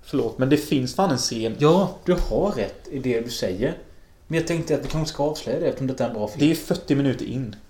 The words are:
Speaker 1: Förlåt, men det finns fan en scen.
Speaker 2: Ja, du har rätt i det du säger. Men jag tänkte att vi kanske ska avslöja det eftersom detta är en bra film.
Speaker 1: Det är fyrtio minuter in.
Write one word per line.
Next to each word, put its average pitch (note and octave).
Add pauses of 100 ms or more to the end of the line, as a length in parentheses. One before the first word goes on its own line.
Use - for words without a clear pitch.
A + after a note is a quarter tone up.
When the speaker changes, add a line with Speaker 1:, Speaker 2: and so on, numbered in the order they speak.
Speaker 1:
Förlåt, A#2
men C3
det D3+
finns C3+
fan F#3+
en B2+
scen. A2+
Speaker 2:
Ja, F3 (100)
du F3+ (160)
har E3+
rätt -
i C#3
det B2
du B2
säger. A2 (500)
Men D#3+
jag D#3+
tänkte D3+
att -
vi -
kanske D#3
ska C#3+
avslöja D#3+
det E3+
eftersom C3+
detta C3
är A#2
en A#2
bra G#2
film. -
Speaker 1:
Det D3+
är D#3+
fyrtio -
minuter C#3
in. A#2 (140)